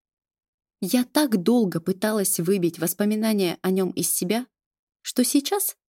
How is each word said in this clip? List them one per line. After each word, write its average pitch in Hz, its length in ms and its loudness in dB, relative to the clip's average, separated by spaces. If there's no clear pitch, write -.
Я 247 240 0
так 233 380 0
долго 196 380 2
пыталась 196 580 -2
выбить 175 400 0
воспоминания 208 840 0
о 185 120 -2
нем 190 180 0
из - 180 -4
себя, 214 380 -2
что - 240 0
сейчас 285 520 0